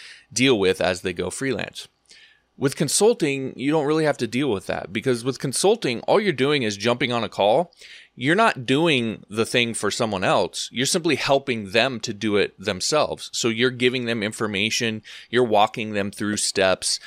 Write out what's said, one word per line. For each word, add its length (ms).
deal 260
with 220
as 220
they 100
go 160
freelance. 580
With 180
consulting, 840
you 120
don't 160
really 180
have 140
to 80
deal 240
with 160
that, 260
because 320
with 140
consulting, 640
all 180
you're 120
doing 300
is 160
jumping 340
on 120
a 40
call. 460
You're 200
not 320
doing 640
the 180
thing 280
for 160
someone 340
else. 480
You're 140
simply 300
helping 560
them 280
to 140
do 220
it 220
themselves. 760
So 160
you're 220
giving 340
them 180
information, 800
you're 160
walking 480
them 180
through 280
steps, 680